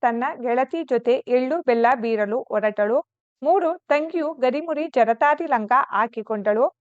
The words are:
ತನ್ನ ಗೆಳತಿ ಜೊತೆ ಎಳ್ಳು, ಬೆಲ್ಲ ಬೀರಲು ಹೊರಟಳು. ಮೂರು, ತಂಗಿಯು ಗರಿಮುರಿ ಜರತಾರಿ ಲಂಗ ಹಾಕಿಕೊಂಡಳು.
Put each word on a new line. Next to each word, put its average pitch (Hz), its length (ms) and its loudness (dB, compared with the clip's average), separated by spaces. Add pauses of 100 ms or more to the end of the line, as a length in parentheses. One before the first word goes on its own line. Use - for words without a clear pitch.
ತನ್ನ 233 200 0 (200)
ಗೆಳತಿ 262 360 -2 (120)
ಜೊತೆ 240 220 2 (220)
ಎಳ್ಳು, 262 220 0 (100)
ಬೆಲ್ಲ 233 180 2 (180)
ಬೀರಲು 220 340 -2 (140)
ಹೊರಟಳು. 214 460 0 (440)
ಮೂರು, 339 280 2 (220)
ತಂಗಿಯು 311 360 -2 (160)
ಗರಿಮುರಿ 302 400 -2 (120)
ಜರತಾರಿ 285 580 2
ಲಂಗ 220 180 0 (240)
ಹಾಕಿಕೊಂಡಳು. 214 680 0 (140)